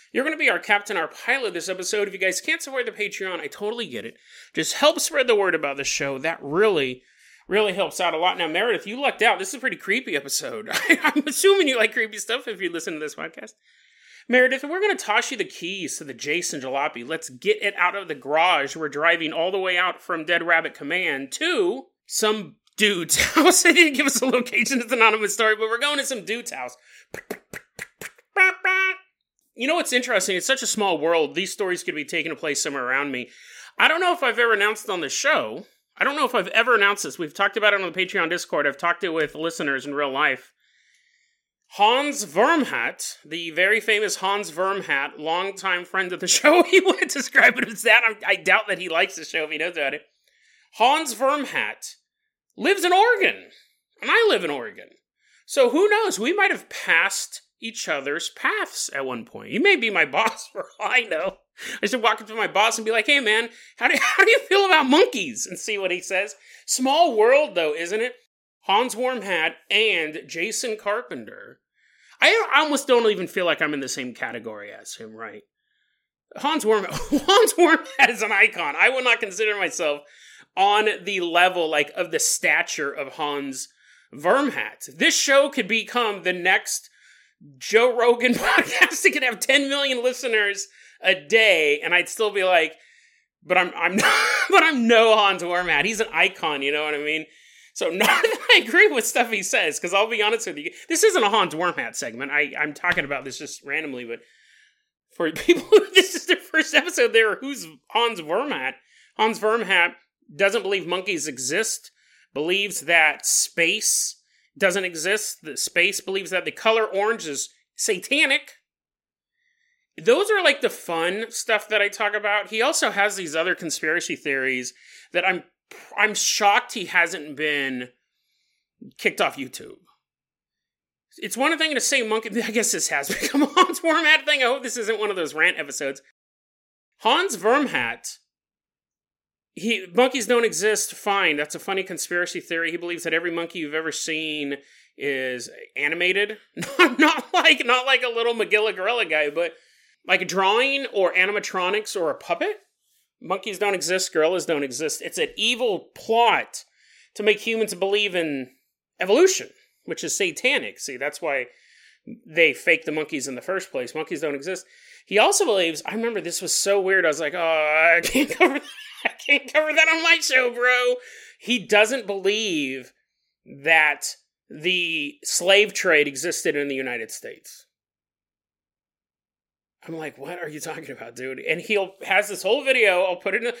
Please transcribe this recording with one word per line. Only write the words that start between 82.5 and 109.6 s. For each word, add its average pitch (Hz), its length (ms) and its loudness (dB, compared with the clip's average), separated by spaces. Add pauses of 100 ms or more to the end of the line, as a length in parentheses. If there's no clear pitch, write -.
of 135 240 -10
Hans 143 540 -6 (440)
Wormhat. 156 840 -2
This 311 200 2
show 277 320 4
could 196 200 -4
become 214 540 -2
the 180 100 0
next 185 580 -2 (680)
Joe 233 380 4
Rogan 240 380 4
<laughs> - 0 -
podcast. - 720 2
It - 80 6
could 294 100 -2
have 240 180 -2
ten 277 280 2
million 277 340 -2
listeners 220 640 -2 (320)
a 185 140 2
day, 156 640 4
and 160 140 -2
I'd 175 140 2
still 214 220 -2
be 196 140 -2
like, 170 280 4 (720)
"But 180 140 0
I'm, 180 180 0
I'm 175 200 0
<laughs> - 0 -
not, - 300 4 (240)
but 359 120 8
I'm 277 240 2
no 226 300 8
Hans 190 260 2
Wormhat." 175 420 0
He's 214 160 -2
an 214 120 -2
icon, 160 500 0
you 139 100 0
know 151 120 -2
what 151 100 -2
I 143 40 -4
mean? 151 280 -4 (480)
So 180 140 -2
<laughs> - 20 0
not 180 180 0
that - 460 0
I 339 120 6
agree 359 220 6
with 254 180 0
stuff 233 240 0
he 202 120 -4
says, 185 360 -2
'cause 175 160 -6
I'll 220 160 2
be 220 120 -2
honest 220 240 0
with 156 120 -10
you, 156 140 -10 (160)
this 330 160 0
isn't 349 180 4
a 202 80 2
Hans 185 240 2
Wormhat 156 400 -4
segment. 127 380 -8
I, 147 260 0
I'm 151 160 -4
talking 170 300 -2
about 139 200 -6
this 131 140 -12
just - 260 -14
randomly, 139 400 -8
but 113 160 -12 (960)
for 165 160 -2
<laughs> - 0 -
people 302 300 2
who - 320 6
this 381 200 -10
is - 120 -10
their - 100 2
first - 380 -4
episode, 285 380 2
they're, 220 240 2
"Who's 262 300 -12 (240)
Hans 226 300 -2
Wormhat?" 160 520 -4 (440)
Hans 220 220 0
Wormhat 196 560 2 (400)